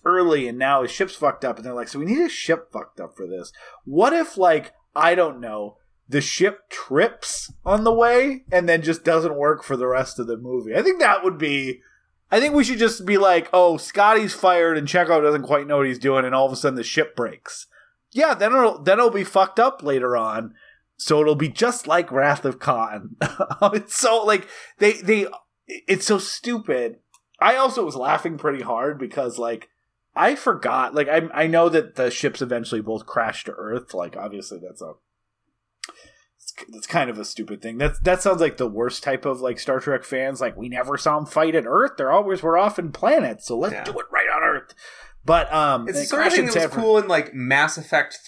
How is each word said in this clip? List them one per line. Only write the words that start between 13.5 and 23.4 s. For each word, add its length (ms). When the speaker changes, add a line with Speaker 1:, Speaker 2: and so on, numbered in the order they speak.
Speaker 1:
"Oh, 240
Scotty's 580
fired 420
and 120
Chekhov 340
doesn't 220
quite 240
know 80
what 100
he's 140
doing," 240
and 100
all 120
of 60
a 40
sudden 180
the 80
ship 320
breaks. 540
Yeah, 240
then 180
it'll, 300
then 160
it'll 120
be 120
fucked 380
up 240
later 320
on. 380
So 220
it'll 140
be 160
just 360
like 240
Wrath 360
of 120
Khan. 640
<laughs> 60